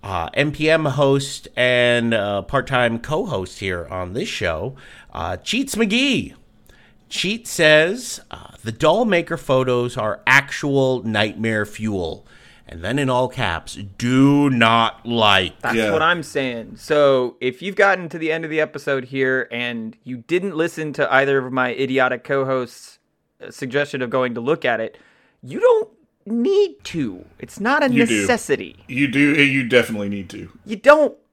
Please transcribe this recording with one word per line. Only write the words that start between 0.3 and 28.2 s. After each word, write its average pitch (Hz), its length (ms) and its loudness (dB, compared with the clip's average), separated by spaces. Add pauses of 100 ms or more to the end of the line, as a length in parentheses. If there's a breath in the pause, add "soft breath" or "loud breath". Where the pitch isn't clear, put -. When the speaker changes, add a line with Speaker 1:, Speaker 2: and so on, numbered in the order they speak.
Speaker 1:
M 147 180 0
P 151 180 0
M 160 160 2
host 139 680 0
and, 120 580 2
uh, 101 280 -2
part-time 123 560 -2
co-host 139 640 -6
here 90 300 -6
on 92 240 -8
this 180 140 -6
show, 92 460 -4 (380 loud breath)
uh, 87 240 -6
Cheats 269 380 -6
McGee. 226 600 0 (720 soft breath)
Cheat 220 380 -6
says, 165 760 2 (100)
uh, - 180 -18 (140)
"The 113 100 -8
doll 165 340 2
maker 170 320 0
photos 127 580 0
are 107 300 -4
actual 135 800 2
nightmare 107 600 0
fuel." 101 600 -6 (440 soft breath)
And 80 140 -14
then 120 140 -2
in 139 100 0
all 127 200 0
caps, 95 500 -6 (180)
"Do 139 540 4
not 117 560 2
like." 101 560 2
Speaker 2:
That's 117 120 -2
Speaker 3:
Yeah. 110 180 0
Speaker 2:
what 98 100 2
I'm 170 200 0
saying. 120 540 -6
So 135 640 2
if 127 220 -4
you've 190 140 -8
gotten 185 340 2
to 175 80 -10
the 160 120 -4
end 165 140 -4
of 156 60 -8
the 156 100 -2
episode 139 460 -4
here 131 440 -2
and 117 540 -8
you 127 140 -12
didn't 180 360 -4
listen 160 400 -4
to 143 180 -2
either 139 260 4
of 127 120 -4
my 127 220 -2
idiotic 127 520 0
co-hosts' 131 720 -4 (500)
suggestion 139 540 -4
of 120 80 -6
going 127 240 0
to 117 80 -6
look 151 240 0
at 113 140 0
it, - 180 -6 (440 soft breath)
you 151 180 -8
don't 453 280 4 (380)
need 311 480 0 (100)
to. 104 400 -6 (140)
It's - 200 -16
not 269 240 0
a 269 80 2
Speaker 3:
You 240 140 4
do. 220 160 2